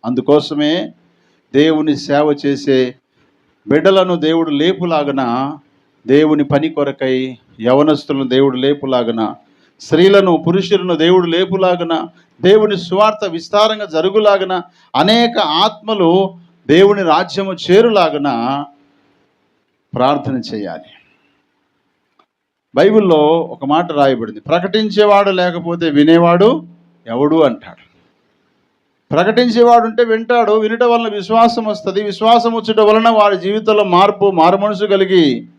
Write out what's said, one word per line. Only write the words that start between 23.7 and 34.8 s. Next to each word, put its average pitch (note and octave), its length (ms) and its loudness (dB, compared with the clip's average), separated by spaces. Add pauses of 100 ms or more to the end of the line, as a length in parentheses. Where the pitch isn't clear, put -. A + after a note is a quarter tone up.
రాయబడింది, B2 480 -2
"ప్రకటించేవాడు G3 920 0
లేకపోతే F3 600 -4
వినేవాడు E3+ 760 4 (440)
ఎవడు?" C#3+ 340 0
అంటాడు. - 480 -4 (1200)
ప్రకటించేవాడు A#3 760 2
ఉంటే A3+ 160 -2
వింటాడు, A3+ 480 0
వినటం A3 400 0
వలన A#3 220 -2
విశ్వాసం A3+ 520 0
వస్తది, G#3 380 -6
విశ్వాసం A3+ 500 0
వచ్చుట A3 260 -2
వలన A3 300 4
వారి G#3 280 2
జీవితంలో G#3 460 0
మార్పు, F#3 480 2
మారుమనసు F#3+ 540 0